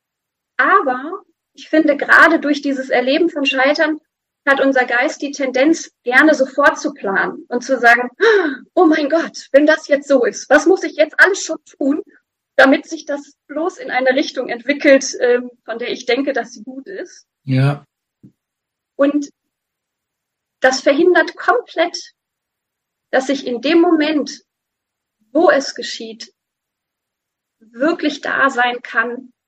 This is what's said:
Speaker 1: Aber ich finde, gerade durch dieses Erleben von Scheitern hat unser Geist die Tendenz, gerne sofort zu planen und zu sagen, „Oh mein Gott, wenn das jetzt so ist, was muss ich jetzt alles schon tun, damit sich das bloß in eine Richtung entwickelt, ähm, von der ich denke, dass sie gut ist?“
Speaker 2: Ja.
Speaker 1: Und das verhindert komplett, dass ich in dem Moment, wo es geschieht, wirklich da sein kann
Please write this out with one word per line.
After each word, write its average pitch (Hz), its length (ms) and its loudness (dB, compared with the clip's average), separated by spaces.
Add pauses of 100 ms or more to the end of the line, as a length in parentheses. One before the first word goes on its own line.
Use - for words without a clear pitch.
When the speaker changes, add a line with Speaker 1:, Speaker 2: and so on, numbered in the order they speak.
(580)
Speaker 1:
Aber 311 640 0 (320)
ich - 160 -20
finde, 294 280 2
gerade 269 420 4
durch 285 220 -2
dieses 262 280 -6
Erleben 277 400 2
von 285 160 -4
Scheitern 294 540 0 (480)
hat 269 140 2
unser 262 240 2
Geist 247 360 -4
die 277 100 -8
Tendenz, 277 600 0 (120)
gerne 277 300 4
sofort 285 460 0
zu - 140 -8
planen - 560 -6
und 247 140 -6
zu 262 160 -2
sagen, 240 300 2 (640)
„Oh 349 120 4
mein 311 240 2
Gott, 311 420 -4
wenn 294 140 4
das 311 220 0
jetzt 285 200 -2
so 269 160 2
ist, - 260 -6
was 294 160 4
muss 370 180 2
ich 330 120 -10
jetzt 302 240 -2
alles 370 240 2
schon 320 220 -8
tun, 294 360 -4 (540)
damit 269 320 4
sich 311 180 -14
das 285 280 -10 (140)
bloß 311 300 -6
in - 140 -12
eine 254 200 0
Richtung 262 380 -2
entwickelt, 269 560 2 (140)
ähm, 247 300 0 (160)
von 226 140 -10
der 240 120 -8
ich - 140 -8
denke, 269 260 -2
dass 262 220 -6
sie 214 100 -20
gut 269 240 -18
ist?“ 214 400 -16 (160)
Speaker 2:
Ja. 135 420 0 (1120)
Speaker 1:
Und 285 340 -2 (1300)
das 262 200 2
verhindert 330 540 2
komplett, - 800 -4 (1000)
dass - 180 -2
ich - 160 -4
in 240 160 -6
dem 330 200 2
Moment, 311 640 0 (840)
wo 320 180 4
es - 260 0
geschieht, - 580 -14 (1300)
wirklich 285 600 -4
da 262 280 0
sein 247 320 -2
kann 240 520 -6 (140)